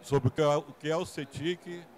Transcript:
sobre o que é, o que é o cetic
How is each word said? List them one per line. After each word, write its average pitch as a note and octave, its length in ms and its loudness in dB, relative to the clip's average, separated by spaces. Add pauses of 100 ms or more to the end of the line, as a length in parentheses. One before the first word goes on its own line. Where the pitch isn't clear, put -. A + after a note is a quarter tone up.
sobre C3 280 2
o - 20 -2
que - 100 0
é, D3+ 140 6
o D3+ 60 2
que - 280 -10
é D#3+ 60 2
o F3 100 -2
cetic E3+ 760 -6 (140)